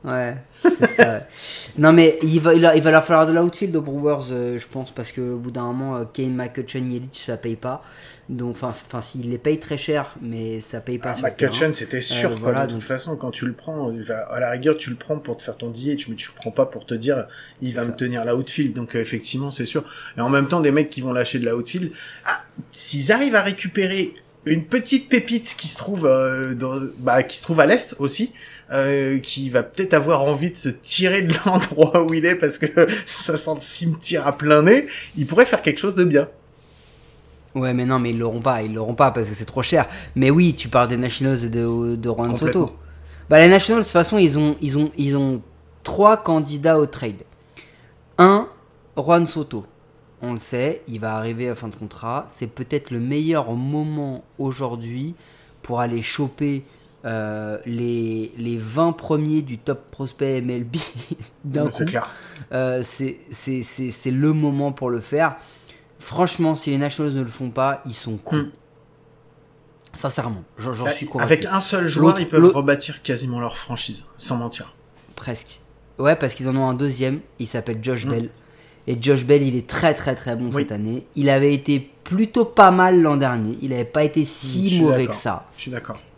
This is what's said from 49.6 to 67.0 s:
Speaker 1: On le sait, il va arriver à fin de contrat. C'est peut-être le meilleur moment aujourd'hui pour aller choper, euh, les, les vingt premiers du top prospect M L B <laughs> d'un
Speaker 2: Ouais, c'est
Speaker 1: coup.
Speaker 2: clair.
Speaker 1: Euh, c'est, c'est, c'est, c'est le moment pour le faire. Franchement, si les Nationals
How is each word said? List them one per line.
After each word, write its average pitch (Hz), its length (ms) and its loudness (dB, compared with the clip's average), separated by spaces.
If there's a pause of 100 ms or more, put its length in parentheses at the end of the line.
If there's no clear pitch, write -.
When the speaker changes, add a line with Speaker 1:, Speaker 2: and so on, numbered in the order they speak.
Speaker 1:
On 123 100 -6
le 117 60 -6
sait, 131 480 -4
il 110 140 -10
va 110 160 -4
arriver 117 320 -6
à 120 80 -4
fin 117 100 -12
de 104 80 -12
contrat. 113 540 -10
C'est - 180 -10
peut-être 135 460 -8
le 117 80 -4
meilleur 143 540 -2
moment 143 680 -6 (160)
aujourd'hui 127 760 -6 (480)
pour 120 180 -4
aller 117 220 -2
choper, 139 600 -4 (440)
euh, 107 580 -6
les, 117 720 -4
les 117 220 -4
vingt 135 340 0
premiers 151 480 0
du 131 160 -8
top - 340 -8
prospect 135 460 -4
M 123 140 -4
L 123 140 -4
B 120 120 -8 (340)
<laughs> - 360 -14
d'un 147 180 -2
Speaker 2:
Ouais, 131 60 0
c'est - 140 -4
Speaker 1:
coup. 165 60 -2
Speaker 2:
clair. 120 200 -4 (420)
Speaker 1:
Euh, 127 320 -2
c'est, - 360 -8 (120)
c'est, 131 300 -6
c'est, 127 280 -8
c'est 127 200 -6
le 147 240 2
moment 143 380 0
pour 131 180 -4
le 117 100 -2
faire. 147 360 0 (640)
Franchement, 165 560 0
si - 160 -6
les 139 60 0
Nationals 143 380 -2